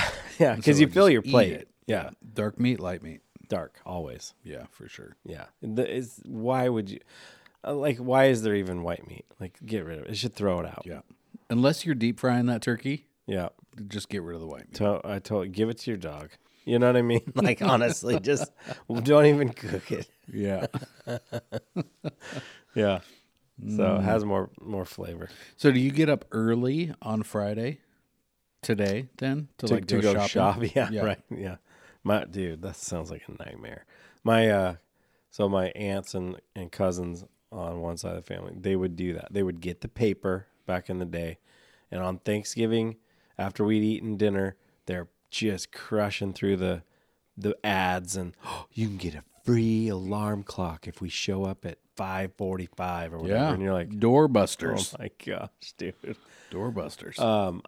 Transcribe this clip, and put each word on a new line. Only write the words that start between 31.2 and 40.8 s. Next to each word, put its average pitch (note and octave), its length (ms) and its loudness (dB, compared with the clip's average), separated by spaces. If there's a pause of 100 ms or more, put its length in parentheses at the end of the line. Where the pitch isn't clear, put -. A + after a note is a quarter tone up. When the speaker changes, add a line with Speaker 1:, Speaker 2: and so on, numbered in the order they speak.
Speaker 1:
Yeah. F#2 260 -8 (480)
My, G2+ 200 2
dude, E2+ 380 -6
that F#2 140 -10
sounds E2 340 -8
like D#2+ 160 -12
a - 60 -16 (100)
nightmare. - 420 -16 (380)
My, A2+ 260 6
uh, F#2+ 260 4 (560)
so G2+ 180 0
my F#2+ 220 2
aunts G2 440 -6
and, F#2 220 -6 (180)
and F2+ 160 -10
cousins F2+ 540 -2 (260)
on F2 300 -8
one E2+ 160 -6
side F2 200 -8
of F2 80 -12
the F#2+ 100 -10
family, F#2 220 -12
they F#2+ 200 0
would F2+ 180 -2
do F2+ 200 -4
that. - 180 -12
They G2+ 100 0
would F2 180 -4
get F2 200 -8
the - 80 -10
paper G2 580 -2 (200)
back F#2 220 -4